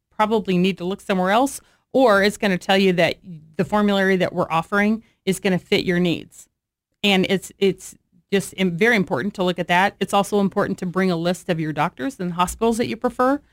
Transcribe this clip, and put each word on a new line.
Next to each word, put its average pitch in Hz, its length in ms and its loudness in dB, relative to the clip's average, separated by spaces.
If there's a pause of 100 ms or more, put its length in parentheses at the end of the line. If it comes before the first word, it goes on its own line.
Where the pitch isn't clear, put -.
(100)
probably 208 460 -2
need 180 220 0
to 175 60 -10
look 196 180 -8
somewhere 185 280 -2
else, 254 300 0 (320)
or 220 300 4
it's 208 160 0
gonna 196 180 0
tell 196 220 2
you 190 160 4
that 170 240 2 (380)
the 190 100 0
formulary 196 500 2
that 175 160 0
we're 175 180 -2
offering 202 520 0 (240)
is 190 120 0
gonna 185 200 0
fit - 260 -2
your 175 160 0
needs. - 480 -4 (560)
And 190 240 4
it's, 185 300 -4
it's - 360 -2 (380)
just 196 240 -2
im-, 185 200 -2
very 226 200 2
important 190 380 -2
to 185 100 -4
look 180 140 -2
at 175 100 -4
that. 180 320 2
It's 196 120 -6
also 202 280 0
important 196 380 -2
to 190 80 -8
bring 185 260 0
a 165 40 -2
list 175 320 -4
of 165 120 -2
your 156 120 -4
doctors 180 460 -4
and 180 140 -6
hospitals 208 460 0
that 240 100 -2
you 226 80 -6
prefer, 254 440 0 (120)